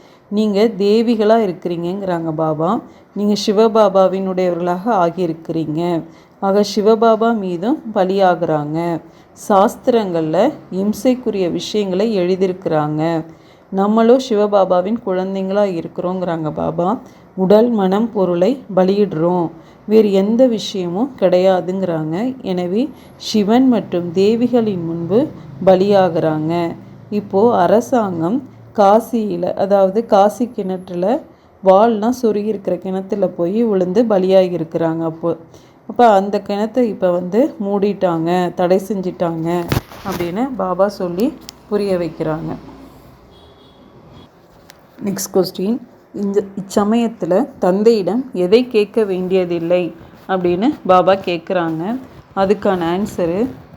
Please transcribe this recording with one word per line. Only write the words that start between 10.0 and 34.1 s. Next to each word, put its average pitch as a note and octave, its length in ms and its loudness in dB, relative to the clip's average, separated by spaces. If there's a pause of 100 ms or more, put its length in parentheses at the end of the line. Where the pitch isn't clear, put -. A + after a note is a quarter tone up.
இம்சைக்குரிய G#3 800 -2
விஷயங்களை G3 680 -2
எழுதியிருக்கிறாங்க. E3 1080 -2 (500)
நம்மளோ A3+ 440 4 (100)
சிவபாபாவின் G3+ 760 2
குழந்தைங்களா F#3+ 800 -2
இருக்கிறோங்கிறாங்க E3+ 680 -4
பாபா. E3 460 -2 (380)
உடல், G#3 340 4
மனம், G#3 420 0
பொருளை F#3+ 500 0 (140)
பலியிடுறோம். F3+ 760 0 (360)
வேறு G#3 260 4
எந்த A3 360 4
விஷயமும் G3 720 -4
கிடையாதுங்கிறாங்க. F#3 1200 0
எனவே F#3+ 480 -2 (260)
சிவன் A3 520 2
மற்றும் F3 460 0
தேவிகளின் G#3+ 720 0
முன்பு E3+ 420 0 (380)
பலியாகிறாங்க." E3+ 1120 2 (340)
இப்போ G#3 480 2
அரசாங்கம் F#3+ 840 0 (320)
காசியில, G#3 800 2
அதாவது G3 520 2
காசி G#3 500 2
கிணற்றுல F#3 640 -4 (420)
வாள்லாம் G#3+ 580 4
சொருகி G#3 240 0
இருக்கிற G3 300 -2
கிணத்துல F#3+ 520 -4
போய் F3+ 360 0
விழுந்து F#3+ 400 2
பலியாகியிருக்கிறாங்க. F3+ 960 2